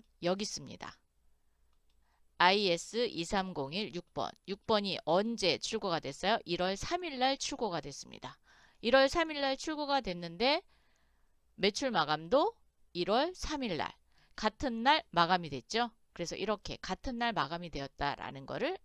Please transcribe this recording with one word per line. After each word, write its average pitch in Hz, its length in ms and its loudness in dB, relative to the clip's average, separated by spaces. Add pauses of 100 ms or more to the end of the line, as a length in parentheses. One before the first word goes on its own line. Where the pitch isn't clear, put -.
(240)
여기 190 200 0
있습니다. - 540 -10 (1400)
아이에스 196 680 2
이삼공일 170 840 -4
육 - 720 -10
번이 202 380 2
언제 190 540 2
출고가 196 420 -2
됐어요? 180 460 0
일월 180 320 -2
삼 359 260 -4
일날 269 340 0
출고가 202 440 -4
됐습니다. - 580 -12 (400)
일월 269 300 6
삼 320 220 2
일날 277 260 0
출고가 285 440 -2
됐는데 185 600 0 (960)
매출 208 360 0
마감도 170 640 2 (360)
일월 226 420 2
삼 294 280 -4
일날 160 300 -2 (420)
같은 226 460 0
날 277 300 4
마감이 170 400 4
됐죠. 220 400 -2 (220)
그래서 170 220 -6
이렇게 196 460 -4
같은 233 380 -6
날 233 120 0
마감이 170 380 -2
되었다라는 139 800 -6
거를 233 380 -4